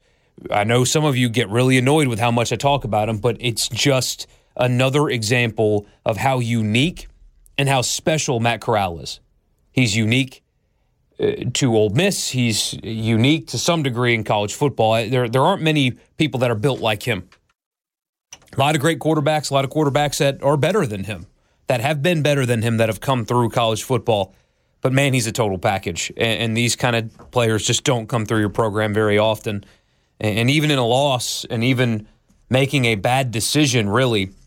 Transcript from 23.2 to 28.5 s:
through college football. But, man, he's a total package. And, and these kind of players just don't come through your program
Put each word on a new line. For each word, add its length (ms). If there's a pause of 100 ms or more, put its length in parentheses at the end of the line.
through 260
college 320
football. 520 (460)
But, 140
man, 180
he's 140
a 60
total 260
package. 580
And, 240
and 160
these 180
kind 220
of 340
players 360
just 180
don't 240
come 160
through 160
your 80
program 460